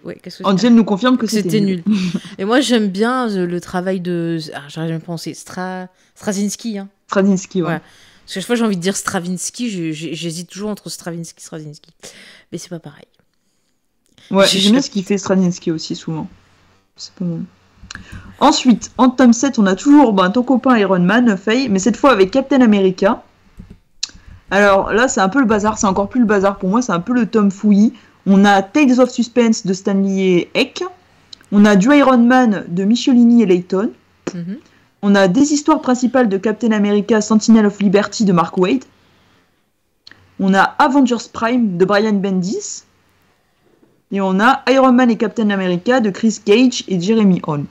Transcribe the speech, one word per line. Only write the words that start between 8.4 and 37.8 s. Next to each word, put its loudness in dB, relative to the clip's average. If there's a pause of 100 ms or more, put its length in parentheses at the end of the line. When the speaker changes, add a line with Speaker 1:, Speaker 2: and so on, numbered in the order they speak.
Speaker 1:
fois, -2
j'ai -2
envie -2
de -8
dire -4
Stravinsky, -8
je, -8
j'ai, -10
j'hésite -12
toujours -12
entre -12
Stravinsky -14
et -20
Straczynski. -18 (640)
Mais -12
c'est -16
pas -14
pareil. -20 (1300)
Speaker 2:
Ouais, 2
Speaker 1:
J'ai -2
Speaker 2:
j'aime 2
bien 4
Speaker 1:
choisi -6
Speaker 2:
ce -16
qu'il -6
fait -4
Straczynski -2
aussi, -8
souvent. -10 (680)
C'est -20
pas -10
mal. -8 (960)
Ensuite, 2
en 4
tome 4
sept, -2
on 2
a 0
toujours, 4
ben, 2
ton 0
copain 0
Iron 2
Man, 2
Faye, -2
mais 0
cette -2
fois 4
avec 2
Captain 0
America. 2 (1300)
Alors 2
là, 0
c'est -2
un 2
peu 0
le 4
bazar, 0
c'est -2
encore -2
plus -2
le 4
bazar 0
pour -4
moi, 0
c'est -4
un -2
peu -6
le 0
tome 0
fouillis. 2 (340)
On 4
a 4
Tales 0
of 4
Suspense -2
de -2
Stanley -2
et 0
Eck. -6 (680)
On 6
a 4
du 4
Iron 4
Man 2
de -4
Michelini 4
et 4
Layton. -2 (420)
Speaker 1:
Mhm. -12 (440)
Speaker 2:
On 2
a 4
des 2
histoires 0
principales 0
de -2
Captain -4
America, 0
Sentinel 2
of -2
Liberty 0